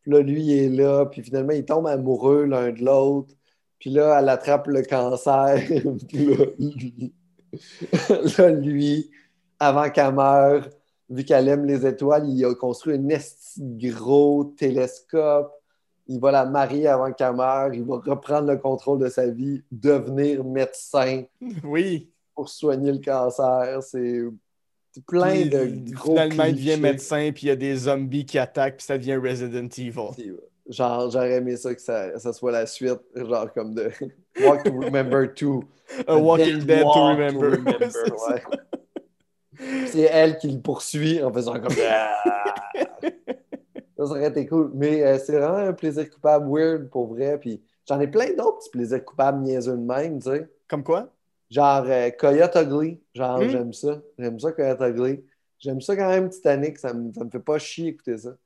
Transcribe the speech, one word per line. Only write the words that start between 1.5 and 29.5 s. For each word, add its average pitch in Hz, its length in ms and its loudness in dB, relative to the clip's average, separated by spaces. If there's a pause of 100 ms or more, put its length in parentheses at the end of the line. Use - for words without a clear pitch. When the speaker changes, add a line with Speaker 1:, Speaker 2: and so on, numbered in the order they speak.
Speaker 1:
ils 147 140 -2
tombent 160 220 0
amoureux 135 580 2
l'un 127 260 0
de 117 100 -8
l'autre. 139 520 2 (440)
Puis 135 120 -10
là, 147 300 4
elle 139 80 4
attrape 143 400 2
le 135 140 2
cancer. 135 760 2
<laughs> 143 500 -2
Puis 147 180 0
là, 139 180 4 (140)
lui, 127 540 -8 (400)
<laughs> - 880 -2
là, 180 120 8
lui, 147 600 0 (480)
avant 143 320 2
qu'elle 139 240 2
meure, 139 540 4 (420)
vu 127 140 -6
qu'elle 135 240 4
aime 143 160 2
les 139 200 0
étoiles, 143 440 2
il 127 160 0
a 123 100 2
construit 127 400 -4
un 139 140 -2
esti - 520 -6
de 123 300 -8
gros 143 540 4 (120)
télescope. 147 960 0 (540)
Il 127 140 -8
va 135 100 4
la 135 160 4
marier 139 400 0
avant 131 260 2
qu'elle 127 220 -2
meure. 131 400 0
Il 117 100 -8
va 127 120 -6
reprendre 143 500 -2
le 143 100 2
contrôle 135 440 -2
de 131 80 0
sa 127 180 0
vie, 127 360 -4 (100)
devenir 139 720 0
médecin 131 800 -2 (400)
Speaker 2:
Oui. 160 440 -2 (280)
Speaker 1:
pour - 140 -10
soigner 139 420 -2
le 139 60 -2
cancer. 131 840 -2
C'est, 123 380 -4 (720)
c'est 131 120 -20
plein 175 280 0
Speaker 2:
Puis, 160 160 2
Speaker 1:
de 123 440 -2
gros 131 200 -2
Speaker 2:
finalement, 156 320 2
il 156 100 2
devient 135 100 -6 (100)
Speaker 1:
clichés. 151 60 -2
Speaker 2:
médecin, 147 540 -2
puis 139 120 -8
il - 20 -2
y - 20 2
a 139 60 2
des 139 180 -4
zombies 135 520 -2
qui 147 120 -2
attaquent, 135 380 -2
puis - 100 -20
ça 139 100 -4
devient 131 200 -4
Resident 123 500 -6 (100)